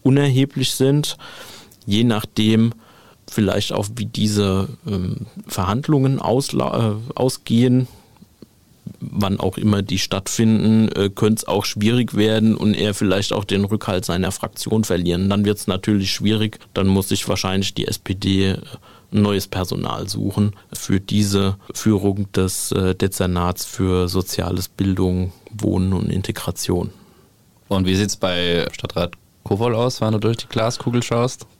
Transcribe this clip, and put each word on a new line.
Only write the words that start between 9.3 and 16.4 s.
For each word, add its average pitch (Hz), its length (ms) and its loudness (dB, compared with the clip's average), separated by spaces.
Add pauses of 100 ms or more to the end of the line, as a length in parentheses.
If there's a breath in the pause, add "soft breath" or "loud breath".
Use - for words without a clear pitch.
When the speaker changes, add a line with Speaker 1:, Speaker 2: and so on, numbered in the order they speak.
Speaker 1:
auch - 180 -2
immer 104 240 2
die 98 160 -4
stattfinden, 110 920 2
äh, 101 200 0
könnte 107 300 2
es - 80 -10
auch 104 180 0
schwierig 113 500 0
werden 110 400 4
und 104 200 2
er 104 180 0
vielleicht 98 400 0
auch 101 120 -2
den 98 180 0
Rückhalt 101 420 -2
seiner 90 260 0
Fraktion - 520 -2
verlieren. 90 460 0
Dann 101 160 2
wird's 104 220 0
natürlich 98 440 0
schwierig. 107 480 0 (140)